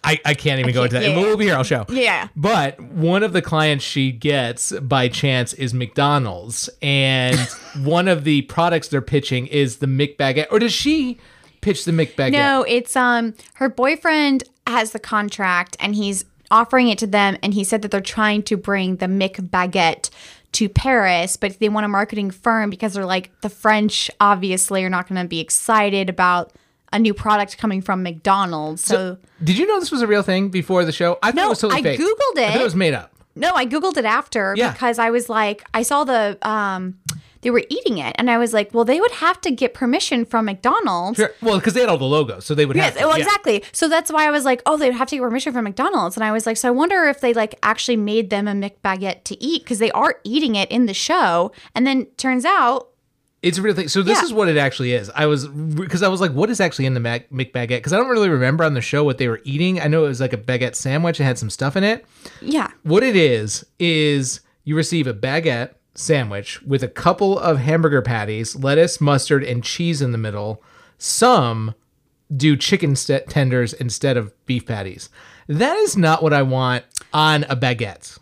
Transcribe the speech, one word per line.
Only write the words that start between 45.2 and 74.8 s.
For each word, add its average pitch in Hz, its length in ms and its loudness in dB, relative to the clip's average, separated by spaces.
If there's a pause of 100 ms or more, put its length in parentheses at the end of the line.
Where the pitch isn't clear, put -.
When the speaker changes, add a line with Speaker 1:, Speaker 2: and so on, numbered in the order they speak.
Speaker 2:
permission 247 320 -2
from 240 100 -2
McDonald's." 202 540 -2
And 220 60 -2
I 214 80 0
was 220 120 -2
like, 226 140 -2
"So 254 100 0
I - 20 4
wonder 339 340 2
if 285 180 0
they, 240 100 2
like, 220 300 0
actually 220 340 0
made 214 320 0
them 202 180 -2
a 208 60 -2
McBaguette 196 720 -4
to - 180 -10
eat, 311 220 -4
'cause 226 140 -4
they 220 140 2
are 226 300 0
eating 254 320 0
it 196 160 0
in 240 140 2
the 202 80 -2
show." 190 580 0 (240)
And 247 120 2
then 269 220 0 (100)
turns 254 260 0
out 277 440 2 (540)
Speaker 1:
It's 170 140 0
a 190 60 -2
real 208 120 2
thing. 160 140 -2
So 190 140 0
this 214 160 4
Speaker 2:
Yeah. 254 80 2
Speaker 1:
is 254 80 -4
what 208 160 4
it 151 80 2
actually 131 340 0
is. 110 220 -2
I 151 100 0
was, 147 240 2 (400)
'cause 170 140 0
I 202 60 4
was 185 120 0
like, 180 140 2
"What 185 160 2
is 233 100 -2
actually 165 240 0
in 131 80 0
the 123 80 0
Mac-, 117 300 -4
McBaguette?" 123 520 -4
'Cause 139 120 -2
I - 20 2
don't 254 140 0
really 214 180 2
remember 147 360 2
on 151 100 2
the 120 80 -2
show 147 200 0
what 143 140 2
they 127 120 0
were 113 160 -4
eating. 170 360 0
I 147 80 -2
know 156 160 4
it 143 40 2
was, 127 120 -4
like, 131 140 -2
a - 20 -6
baguette 120 380 -2
sandwich. 160 460 -2
It 143 40 2
had 127 140 0
some 110 100 -6
stuff 135 260 -4
in 190 100 0
it. 226 200 -2 (380)
Speaker 2:
Yeah. 277 260 -2 (140)
Speaker 1:
What 170 200 4
it 254 140 2
is, 117 480 2 (140)
is 151 640 2 (240)
you 147 120 -2
receive 156 300 0
a 120 80 -4
baguette 131 560 -2 (240)
sandwich 107 680 -2
with 135 200 0
a 123 60 -4
couple 190 500 0
of 156 200 2
hamburger 147 440 2
patties, 110 540 -4
lettuce, 143 440 2
mustard, 143 440 2
and 123 200 -4
cheese 170 380 -2
in 127 100 -2
the 113 60 -4
middle. 107 440 -6 (360)
Some 117 760 2 (600)
do 143 220 4
chicken 170 380 0
st-, - 340 -2
tenders 127 440 0
instead 127 440 -2
of 107 160 -4 (140)
beef 123 200 -4
patties. 98 420 -8 (400)